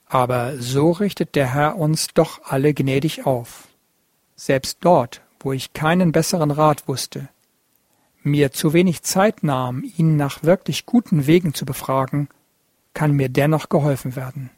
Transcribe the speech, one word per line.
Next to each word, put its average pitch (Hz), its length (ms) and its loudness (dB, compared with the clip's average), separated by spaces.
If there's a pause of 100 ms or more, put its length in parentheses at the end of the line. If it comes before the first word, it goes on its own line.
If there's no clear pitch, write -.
aber 123 500 0
so 135 360 0
richtet 175 420 -4
der 131 180 0
Herr 147 240 0
uns 156 320 0
doch - 360 0
alle 143 280 0
gnädig 143 540 -2
auf. 120 420 -4 (640)
Selbst - 460 -4
dort, 165 400 2 (200)
wo 135 120 -6
ich 131 220 -8
keinen 165 360 2
besseren 156 400 0
Rat 151 380 0
wusste, 139 400 -8 (960)
mir 143 300 2
zu 151 200 -2
wenig 175 300 2
Zeit 208 400 0
nahm, 131 420 -2 (140)
ihn 160 180 4
nach 143 260 -2
wirklich 165 440 0
guten 165 400 0
Wegen 170 260 4
zu - 140 -8
befragen, 135 640 -4 (640)
kann 151 180 0
mir 135 160 0
dennoch 143 400 0
geholfen 139 480 -2
werden. 131 420 -12